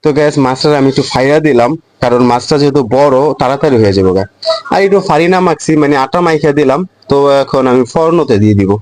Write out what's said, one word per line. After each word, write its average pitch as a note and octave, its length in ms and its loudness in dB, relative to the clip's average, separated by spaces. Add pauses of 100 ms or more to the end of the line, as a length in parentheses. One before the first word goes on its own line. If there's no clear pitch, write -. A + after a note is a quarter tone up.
তো D3+ 40 0 (100)
গাইস, D3+ 180 0 (100)
মাছটা C#3 360 0
আমি C3+ 120 2
একটু C3+ 180 -2
ফাইরা C#3 260 0 (100)
দিলাম, A#2+ 240 2 (320)
কারণ B2 180 0 (100)
মাছটা B2 300 -2
যেহেতু C#3+ 200 0 (160)
বড়, C#3 200 2 (240)
তাড়াতাড়ি C3+ 400 0
হয়ে G2+ 160 2
যাবে F#2+ 200 2
গা। F#2+ 60 -2 (500)
আর F#3 120 0
একটু G3 220 2
ফারিনা F3 400 0
মাখছি, D#3 240 -2 (100)
মানে C#3+ 140 0 (100)
আটা F3+ 200 -4
মাইখা D#3 340 0
দিলাম। C#3 200 0 (320)
তো C#3+ 60 2 (240)
এখন C3+ 300 -2
আমি B2+ 120 2 (100)
ফর্নতে D#3+ 500 0
দিয়ে G#2+ 160 2
দিব। G2 120 0 (100)